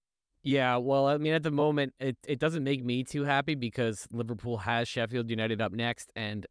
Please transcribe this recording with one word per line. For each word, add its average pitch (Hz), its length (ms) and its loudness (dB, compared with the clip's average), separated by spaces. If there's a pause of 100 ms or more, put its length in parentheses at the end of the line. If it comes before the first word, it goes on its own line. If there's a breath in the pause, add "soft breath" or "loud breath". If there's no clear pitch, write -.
(440)
Yeah, 131 340 2
well, 135 300 4
I 147 100 4
mean, 156 160 0
at 160 100 0
the 160 80 0
moment, 147 480 2
it, 135 160 -2 (100)
it 139 140 -2
doesn't 160 240 0
make 135 220 0
me 123 180 0
too 143 200 -4
happy 143 300 2
because 120 580 -2
Liverpool 117 480 -4
has 117 280 0
Sheffield 117 420 -2
United 110 320 0
up 98 120 0
next, 117 420 -4
and 107 360 -6